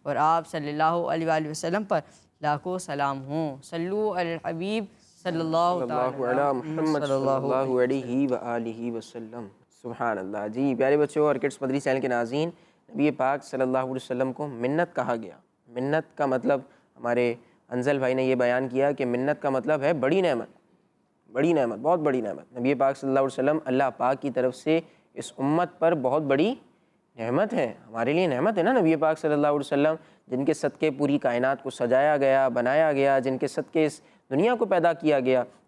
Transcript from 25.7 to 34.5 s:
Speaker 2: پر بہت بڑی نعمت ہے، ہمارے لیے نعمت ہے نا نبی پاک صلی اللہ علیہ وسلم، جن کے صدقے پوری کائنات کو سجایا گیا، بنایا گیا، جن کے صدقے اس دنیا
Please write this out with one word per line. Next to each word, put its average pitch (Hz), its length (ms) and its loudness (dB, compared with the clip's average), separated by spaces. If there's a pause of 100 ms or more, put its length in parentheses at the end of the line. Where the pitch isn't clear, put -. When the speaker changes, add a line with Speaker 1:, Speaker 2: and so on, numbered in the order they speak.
Speaker 2:
پر 165 160 4
بہت 135 260 0
بڑی 156 340 2 (600)
نعمت 135 380 -2
ہے، 127 200 -2 (140)
ہمارے 113 260 -2
لیے 180 140 2
نعمت 160 300 0
ہے 170 60 2
نا 233 100 2
نبی 165 220 4
پاک 156 240 0
صلی 151 140 0
اللہ 147 140 2
علیہ 147 120 2
وسلم، 143 360 2 (320)
جن 127 180 -4
کے 160 80 2
صدقے - 380 -2
پوری 139 260 0
کائنات 131 460 0
کو 135 60 -6
سجایا 131 480 2
گیا، 135 300 4
بنایا 131 440 2
گیا، 139 280 4
جن 131 180 -2
کے 143 100 -2
صدقے 156 380 0
اس 147 160 -4 (280)
دنیا 196 260 2